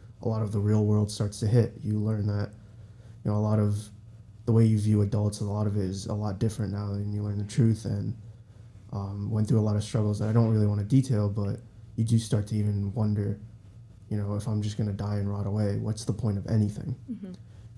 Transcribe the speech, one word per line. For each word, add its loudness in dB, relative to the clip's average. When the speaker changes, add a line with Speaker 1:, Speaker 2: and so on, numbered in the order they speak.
Speaker 1:
a -2
lot -2
of -4
the -2
real 4
world 4
starts -4
to 0
hit. 4
You -2
learn 0
that, -2
you 0
know, 2
a 2
lot 2
of 2
the 4
way 8
you 4
view 4
adults, 0
a -2
lot -2
of 0
it 0
is -4
a -4
lot -4
different -2
now, -4
and -4
you -2
learn -4
the -2
truth. 2
And, -4
um, -6
went 2
through 4
a 2
lot 2
of 0
struggles 0
that -2
I 0
don't 6
really 4
wanna 0
detail, 2
but -4
you 0
do 4
start 0
to -2
even 0
wonder, 0
you -4
know, -2
"If -4
I'm 0
just -4
gonna -2
die -4
and -2
rot -4
away, 0
what's -4
the -2
point -2
of -8
anything?" 0
Speaker 2:
Mm-hmm. -10